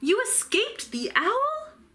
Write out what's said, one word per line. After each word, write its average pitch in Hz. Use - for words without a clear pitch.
You 359
escaped -
the 240
owl? 587